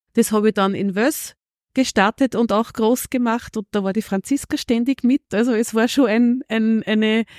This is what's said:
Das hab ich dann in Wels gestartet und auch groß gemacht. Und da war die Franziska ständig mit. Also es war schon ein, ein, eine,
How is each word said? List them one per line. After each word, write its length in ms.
Das 180
hab 140
ich 100
dann 200
in 200
Wels 400
gestartet 600
und 160
auch 200
groß 380
gemacht. 460
Und 160
da 100
war 100
die 100
Franziska 540
ständig 460
mit. 200
Also 200
es 220
war 140
schon 180
ein, 420
ein, 360
eine, 400